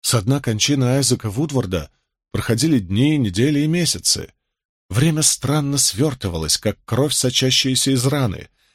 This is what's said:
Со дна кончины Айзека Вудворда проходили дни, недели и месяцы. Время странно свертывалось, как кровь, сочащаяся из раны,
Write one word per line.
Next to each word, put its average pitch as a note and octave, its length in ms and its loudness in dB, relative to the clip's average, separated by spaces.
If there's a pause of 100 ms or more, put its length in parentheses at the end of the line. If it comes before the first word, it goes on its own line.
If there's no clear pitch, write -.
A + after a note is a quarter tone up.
Со A#2 220 0
дна C3+ 180 0
кончины C3 440 0
Айзека B2+ 440 0
Вудворда G#2 640 -4 (420)
проходили B2+ 460 2
дни, A#2 400 2
недели B2+ 420 2
и D3+ 60 2
месяцы. - 640 -2 (560)
Время D3+ 340 2
странно C#3+ 540 0
свертывалось, G2 800 -2
как - 280 -4
кровь, C3 280 0
сочащаяся C3 800 0
из B2+ 160 2
раны, C3+ 420 -2 (260)